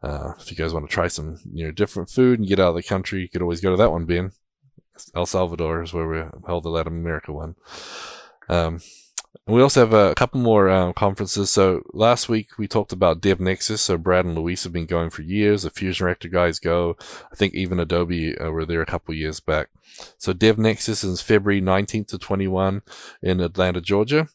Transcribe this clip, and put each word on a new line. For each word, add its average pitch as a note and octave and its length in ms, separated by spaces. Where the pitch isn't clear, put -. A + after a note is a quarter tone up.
uh, C#2 360
if - 120
you E2+ 60
guys D#2+ 160
wanna D2+ 140
try F2 200
some, D#2 320
you D#2+ 140
know, D#2 60
different G2 380
food B2+ 300
and G#2 80
get F#2+ 120
out F#2 100
of E2 60
the F2 80
country, F#2+ 380
you F2+ 80
could F2 120
always E2+ 200
go F#2 100
to F2+ 60
that G#2 140
one, E2 140
Ben. F2 260
El F2 100
Salvador E2 560
is E2 120
where E2 140
we D#2+ 140
held F2 180
the E2 60
Latin E2 240
America E2 380
one. D#2 240
Um, E2+ 320
and G#2+ 100
we A#2+ 60
also C3+ 200
have A2 120
a G2 220
couple B2 240
more, G#2+ 300
um, F#2 240
conferences. G2 580
So F#2+ 320
last A#2 360
week A2 280
we G#2 100
talked - 240
about F2+ 300
Dev F#2+ 180
Nexus. F#2+ 420
So F#2 140
Brad F2+ 300
and E2+ 80
Luis E2+ 300
have F2 100
been E2 140
going E2+ 240
for - 100
years. G#2 420
The E2+ 60
Fusion F#2 380
Reactor F2 220
guys F2 280
go. E2+ 400
I - 40
think G2+ 180
even F2+ 260
Adobe, E2+ 600
uh, D#2+ 100
were D#2+ 160
there E2 160
a D#2 60
couple - 260
years D#2 260
back. D#2 300
So - 160
Dev G#2 240
Nexus A2 460
is F#2 180
February G2+ 400
nineteenth G2 460
to G2+ 100
twenty-one F#2+ 640
in F#2 180
Atlanta, F2+ 420
Georgia. G#2+ 540